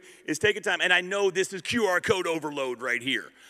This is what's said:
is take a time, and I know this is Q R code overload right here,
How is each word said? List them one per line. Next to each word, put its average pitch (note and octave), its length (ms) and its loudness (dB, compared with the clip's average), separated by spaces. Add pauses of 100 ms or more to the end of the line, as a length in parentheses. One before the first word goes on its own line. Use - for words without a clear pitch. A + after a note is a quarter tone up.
(260)
is D#3 140 -4
take G#3 180 2
a G3+ 40 -8
time, F3+ 200 0
and F3+ 100 4
I F3+ 100 6
know G3 280 0
this F#3 240 -2
is F#3 80 -8
Q A#3 220 -2
R F3+ 180 2
code F#3+ 240 2
overload C#3+ 560 -4
right A#2+ 200 -2
here, A#2 240 -2 (240)